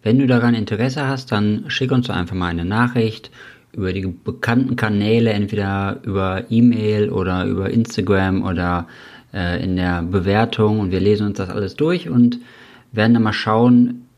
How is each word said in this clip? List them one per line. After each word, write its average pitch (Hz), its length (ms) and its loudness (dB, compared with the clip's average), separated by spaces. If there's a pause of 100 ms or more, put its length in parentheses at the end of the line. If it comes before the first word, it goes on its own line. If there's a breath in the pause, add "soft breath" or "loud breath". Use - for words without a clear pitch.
Wenn 113 160 4
du 139 80 4
daran 120 280 4
Interesse 117 520 -2
hast, 131 260 -6
dann 104 360 0
schick 131 240 -2
uns 127 140 2
doch 104 80 -6
einfach 87 200 -4
mal 92 120 -2
eine 85 180 -4
Nachricht 113 680 -2 (420 loud breath)
über 92 200 -4
die 95 140 -4
bekannten 120 720 -2
Kanäle, 110 560 2
entweder 98 720 -2
über 95 440 -2
E-Mail 107 640 2
oder 92 340 -2
über 95 260 -2
Instagram 95 720 0
oder, 90 440 -2 (480 loud breath)
äh, 87 280 -4
in 92 120 -2
der 90 280 -2
Bewertung 104 760 0
und 95 140 -2
wir 92 80 0
lesen 104 260 2
uns 98 120 -6
das 95 120 -6
alles 101 240 -6
durch 170 340 -2
und 120 300 4 (540 loud breath)
werden 110 220 4
dann 113 100 2
mal 107 80 0
schauen 120 760 2 (120)